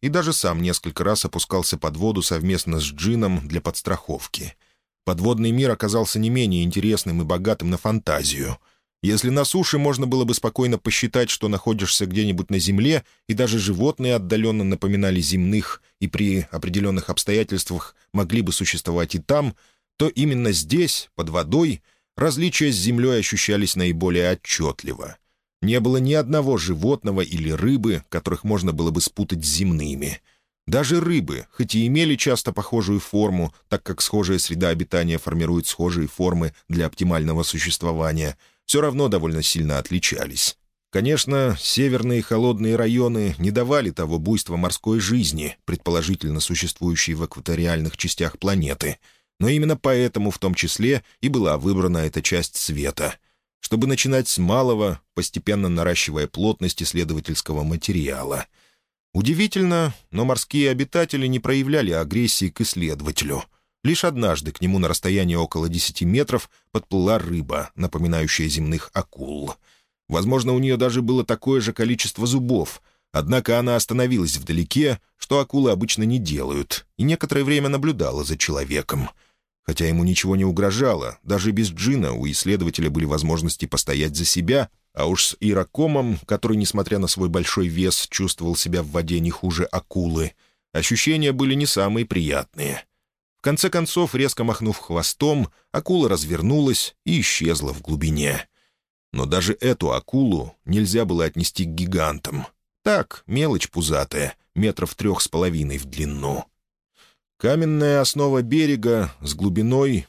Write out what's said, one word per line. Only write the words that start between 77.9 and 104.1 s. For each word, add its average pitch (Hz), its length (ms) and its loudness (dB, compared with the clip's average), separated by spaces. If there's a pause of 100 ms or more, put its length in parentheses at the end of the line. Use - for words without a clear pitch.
за 73 140 -4
человеком. 71 720 -2 (540)
Хотя 82 240 -2
ему 85 160 2
ничего 92 320 2
не 95 100 2
угрожало, 95 800 0
даже 101 280 0
без 104 180 0
джина 95 440 0
у 64 160 -4
исследователя 82 600 0
были 78 160 0
возможности 78 600 0
постоять 73 500 -2
за 82 100 -2
себя, 117 440 2 (240)
а 73 120 -2
уж 90 220 2
с - 120 -6
иракомом, 113 880 0
который, 107 320 0
несмотря 101 420 0
на 92 80 0
свой 92 220 0
большой 90 380 0
вес, 90 420 0
чувствовал 87 460 -2
себя 87 280 -2
в 76 80 -8
воде 85 280 -2
не 82 100 0
хуже 87 340 -2
акулы, 85 680 -2 (400)
ощущения 143 580 0
были 135 220 0
не 143 120 0
самые 107 400 0
приятные. 76 800 -4 (520)
В - 60 -20
конце 156 260 0
концов, 175 440 0
резко 131 300 0
махнув 110 340 -2
хвостом, 123 720 0 (220)
акула 151 380 2
развернулась 98 840 0 (100)
и 160 160 2
исчезла 78 520 0
в 69 80 -12
глубине. 73 640 -2 (640)
Но 64 120 -2
даже 90 280 0
эту 120 400 0
акулу 90 600 -2 (100)
нельзя 104 400 2
было 85 200 0
отнести 85 400 -2
к 82 40 -4
гигантам. 80 800 -2 (360)
Так, - 440 -2
мелочь 131 420 0
пузатая, 76 640 -2 (200)